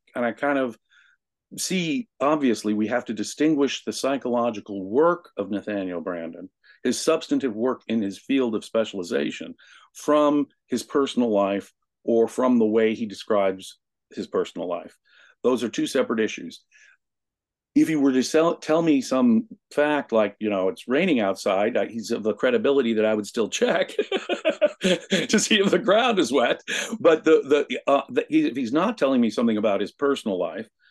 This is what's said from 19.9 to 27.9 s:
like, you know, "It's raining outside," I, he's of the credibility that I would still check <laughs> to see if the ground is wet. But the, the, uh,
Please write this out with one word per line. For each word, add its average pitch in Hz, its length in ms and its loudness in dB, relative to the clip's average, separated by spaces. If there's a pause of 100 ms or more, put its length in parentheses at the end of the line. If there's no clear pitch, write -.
like, 107 300 2
you 107 80 -2
know, 95 220 0
"It's - 180 -8
raining 143 320 2
outside," 101 560 0
I, 101 100 0
he's 113 240 -8
of 110 120 -4
the 107 100 0
credibility 123 640 2
that 107 100 2
I 110 100 2
would 104 120 -2
still 110 220 -2
check 202 400 0
<laughs> - 920 -2
to 185 580 0
see 214 220 2
if 196 100 2
the 139 80 4
ground 220 400 2
is 156 140 0
wet. 131 300 0 (360)
But 160 260 4
the, 147 440 4
the, 123 180 -6
uh, 139 220 2